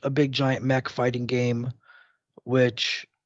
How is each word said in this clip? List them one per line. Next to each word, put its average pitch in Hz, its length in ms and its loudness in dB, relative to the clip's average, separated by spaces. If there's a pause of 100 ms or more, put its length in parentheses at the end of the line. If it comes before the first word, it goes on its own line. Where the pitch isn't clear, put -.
a 139 80 -2
big 139 220 2
giant 131 300 0
mech 131 280 0
fighting 123 340 -2
game, 123 480 -2 (720)
which 123 640 0 (200)